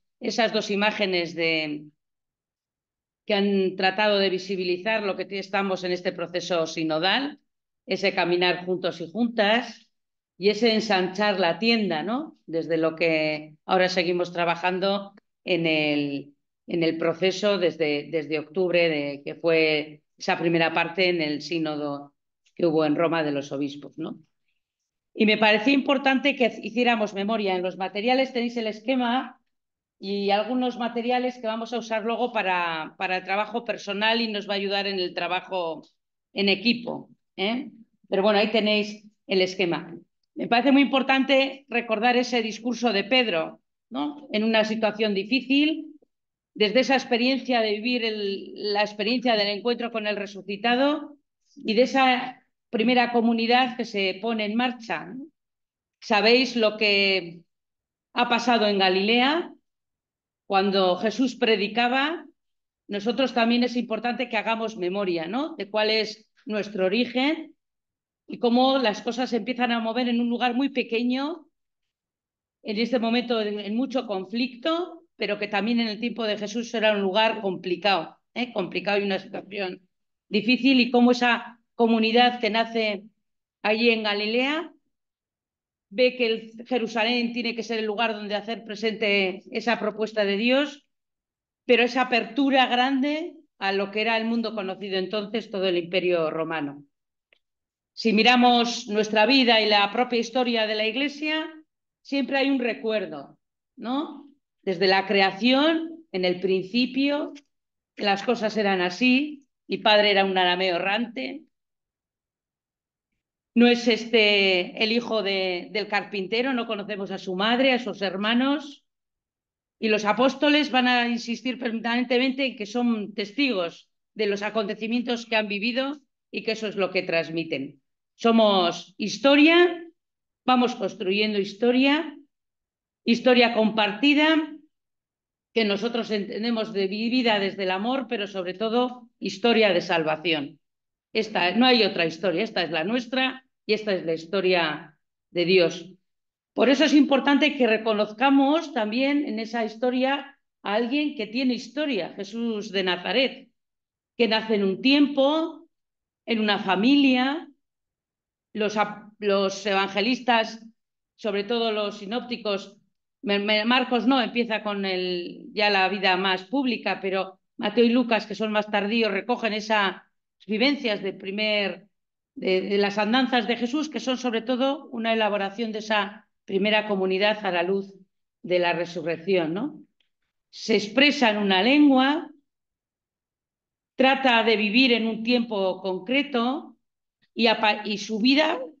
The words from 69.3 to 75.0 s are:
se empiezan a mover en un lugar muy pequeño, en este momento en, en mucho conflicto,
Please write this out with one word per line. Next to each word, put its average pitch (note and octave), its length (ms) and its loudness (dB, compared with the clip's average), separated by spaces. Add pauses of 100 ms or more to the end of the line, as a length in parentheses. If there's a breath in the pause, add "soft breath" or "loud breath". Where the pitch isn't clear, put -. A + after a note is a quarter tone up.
se A#3+ 80 0
empiezan A#3+ 340 -2
a A#3 80 0
mover A3+ 280 -2
en A#3+ 120 0
un A#3+ 100 0
lugar A#3+ 240 0
muy C4+ 140 0
pequeño, B3 800 -4 (1120)
en G#3+ 160 -6
este A#3 220 0
momento A#3 420 0
en, G#3 160 -4
en G3+ 160 -6
mucho B3 320 -2
conflicto, B3+ 960 -4 (140)